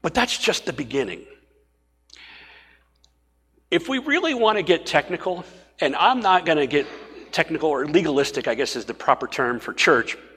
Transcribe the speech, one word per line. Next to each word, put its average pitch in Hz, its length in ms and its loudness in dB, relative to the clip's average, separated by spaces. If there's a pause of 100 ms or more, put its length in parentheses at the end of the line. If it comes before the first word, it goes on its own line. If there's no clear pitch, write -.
But 160 120 -4
that's 240 220 0
just - 300 -2
the 175 60 -4
beginning. 120 540 -6 (2500)
If 170 180 0
we 262 100 -2
really 302 360 0
want 220 220 4
to 196 60 0
get 165 240 2
technical, 175 580 -2 (340)
and 143 160 0
I'm 226 260 4
not 185 260 4
gonna 151 200 2
get 143 200 0 (460)
technical 160 360 -2
or 139 180 0
legalistic, 143 600 0
I 117 60 0
guess 123 220 -2
is 107 100 -8
the 113 80 -8
proper 127 340 0
term 120 320 -2
for - 140 -12
church 127 420 2 (200)